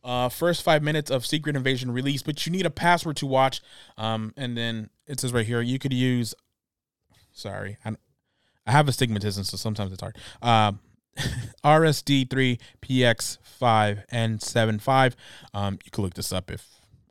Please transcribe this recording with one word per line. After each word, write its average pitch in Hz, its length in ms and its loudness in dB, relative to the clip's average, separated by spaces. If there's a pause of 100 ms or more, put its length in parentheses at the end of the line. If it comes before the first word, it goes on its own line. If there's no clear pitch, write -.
uh, 123 240 0
first 170 340 -2
five 156 220 4
minutes 151 260 -2
of 131 160 -2
Secret 147 300 -2
Invasion 131 360 -2
release, 131 300 -2
but - 240 -6
you 165 60 -4
need 185 140 0
a 156 60 -2
password 170 460 2
to 147 80 -4
watch. 135 360 2 (360)
Um, 110 380 -4
and 120 220 -8
then 113 320 -6 (180)
it 147 140 -8
says 123 100 -4
right 117 140 0
here, 120 160 -2
you 127 180 -2
could 135 140 -4
use, 123 420 0 (960)
sorry, 101 540 -12
I, 110 100 -6 (720)
I 107 40 0
have 147 160 6
astigmatism, 104 560 -2
so 98 140 -8
sometimes 101 340 -6
it's 95 100 -14
hard. 92 160 -12 (240)
Um, 107 380 4 (380)
<laughs> - 460 -8
R 156 200 6
S 156 180 2
D 139 220 2
three 127 340 0 (220)
P 127 240 2
X - 400 2
five 107 680 2
N 113 300 -2
seven 110 400 0
five. 131 360 4 (380)
Um, 101 300 -4
you - 80 -20
can 104 120 -4
look 90 100 -4
this - 180 -8
up 92 180 -6
if - 300 -16 (320)